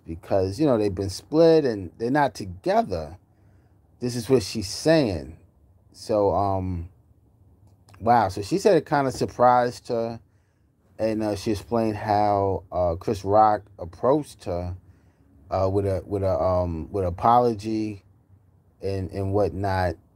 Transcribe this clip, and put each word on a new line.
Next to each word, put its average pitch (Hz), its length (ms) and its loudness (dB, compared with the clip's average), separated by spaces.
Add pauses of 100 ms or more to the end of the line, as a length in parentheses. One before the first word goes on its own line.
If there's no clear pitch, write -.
because, 95 540 -2
you 156 60 2
know, 127 120 4
they've 104 160 0
been 98 160 -6
split 160 540 4
and 101 340 -4
they're 117 140 -4
not 139 220 2
together. 95 840 -4 (840)
This 120 160 -4
is 120 140 -6
what 123 140 4
she's 104 260 -8
saying. 101 680 0 (560)
So, 101 400 0
um, 92 560 -2 (1120)
wow. 113 300 4
So 101 120 -8
she 151 160 -2
said 196 200 4
it - 80 -2
kinda 139 260 0
surprised 123 760 2
her. 117 320 -4 (800)
And, 110 240 -2
uh, 104 120 -2
she 110 160 -4
explained 110 460 -2
how, 101 760 0
uh, 87 240 0
Chris 95 300 -6
Rock 107 380 4 (160)
approached 127 640 -2
her, 90 320 -6 (760)
uh, 95 180 0
with 98 200 0
a, 95 180 -2
with 98 180 -4
a, 92 160 0
um, 87 520 -2
with 98 140 -2
apology 110 1000 0 (800)
and, 95 300 -4
and 98 220 -4
whatnot. 95 640 0 (200)